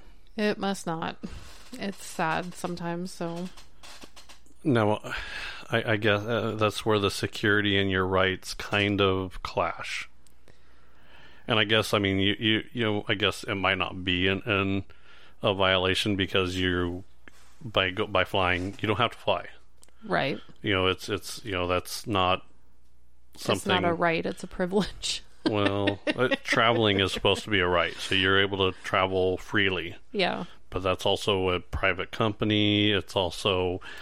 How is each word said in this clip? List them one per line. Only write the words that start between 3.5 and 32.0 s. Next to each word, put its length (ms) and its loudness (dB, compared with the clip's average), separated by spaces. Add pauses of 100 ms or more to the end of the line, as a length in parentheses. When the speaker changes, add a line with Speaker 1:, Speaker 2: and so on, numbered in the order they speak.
Speaker 2:
Now, 360 4 (680)
I, 220 2
I 40 4
guess, 260 4
uh, 340 0
that's 300 2
where 120 6
the 120 4
security 680 2
and 120 2
your 160 2
rights 480 2
kind 460 2
of 420 2
clash. 640 -4 (1400)
And 120 4
I 60 6
guess, 280 4
I 60 4
mean, 200 4
you, 200 4
you, 240 2 (100)
you 120 0
know, 240 0
I 60 2
guess 300 0
it 120 -4
might 220 2
not 260 -4
be 220 2
in, 160 2
in 420 0 (580)
a 100 2
violation 640 4
because 400 2
you, 480 0 (560)
by 300 0
go, 160 -2
by 180 2
flying, 560 0
you 80 0
don't 100 2
have 140 2
to 60 -14
fly. 280 0 (600)
Speaker 1:
Right. 320 0 (240)
Speaker 2:
You 120 2
know, 120 4
it's, 220 0
it's, 360 -6
you 80 -6
know, 140 0
that's 400 -2
not 380 2 (920)
something 200 0
Speaker 1:
It's 100 -6
not 180 2
a 80 2
right, 320 0
it's 180 -4
a 60 -10
privilege. 800 -2
<laughs> 40 -14 (140)
Speaker 2:
Well, 520 2 (180)
uh, 120 2 (140)
traveling 580 6
is 120 2
supposed 320 2
to 60 -8
be 100 4
a 60 4
right, 320 2
so 160 -2
you're 260 6
able 320 2
to 100 -14
travel 540 2
freely. 580 0 (160)
Speaker 1:
Yeah. 340 -2 (260)
Speaker 2:
But 120 -4
that's 220 0
also 460 2
a 100 2
private 500 0